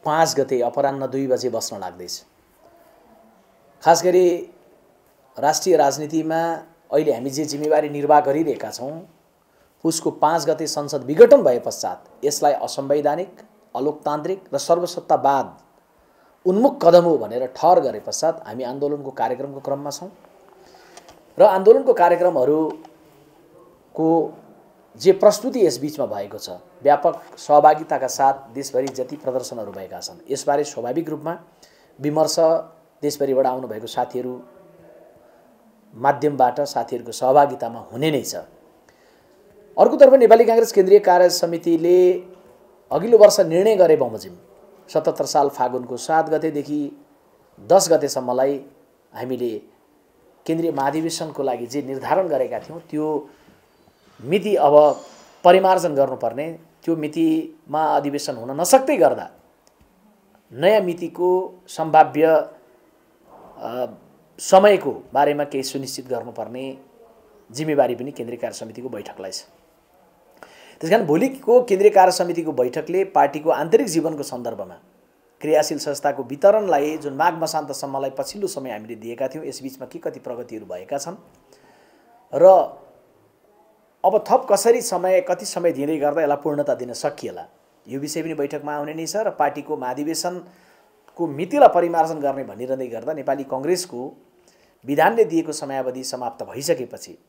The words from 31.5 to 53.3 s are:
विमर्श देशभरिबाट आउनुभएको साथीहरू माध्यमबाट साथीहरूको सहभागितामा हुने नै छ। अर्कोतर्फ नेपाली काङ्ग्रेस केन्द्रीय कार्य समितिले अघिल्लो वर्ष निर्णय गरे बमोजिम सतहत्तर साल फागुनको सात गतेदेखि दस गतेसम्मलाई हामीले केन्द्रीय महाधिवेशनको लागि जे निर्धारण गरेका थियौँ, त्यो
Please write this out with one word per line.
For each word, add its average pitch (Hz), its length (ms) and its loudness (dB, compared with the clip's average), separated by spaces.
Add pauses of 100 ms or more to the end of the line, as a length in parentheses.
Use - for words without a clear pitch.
विमर्श 151 360 -2 (680)
देशभरिबाट 139 440 0
आउनुभएको 120 420 -6
साथीहरू 123 540 -8 (1500)
माध्यमबाट 135 680 0
साथीहरूको 120 500 -6
सहभागितामा 127 800 0
हुने 143 200 -2
नै 131 100 -2
छ। - 140 -10 (1400)
अर्कोतर्फ 262 360 8
नेपाली 233 320 8
काङ्ग्रेस 226 260 4
केन्द्रीय 196 280 6
कार्य 180 300 6
समितिले 175 920 2 (680)
अघिल्लो 208 260 2
वर्ष 202 220 8
निर्णय 185 360 2
गरे 165 200 6
बमोजिम 110 420 -6 (520)
सतहत्तर 156 360 -2
साल 143 240 0
फागुनको 123 480 -6
सात 160 320 -2
गतेदेखि 147 600 -4 (720)
दस 165 280 4
गतेसम्मलाई 135 760 0 (480)
हामीले 120 480 -8 (840)
केन्द्रीय 165 260 -2
महाधिवेशनको 147 720 -4
लागि 120 220 -4
जे 131 160 -8
निर्धारण 135 460 -4
गरेका 123 320 -4
थियौँ, 160 200 -16
त्यो 151 500 -6 (920)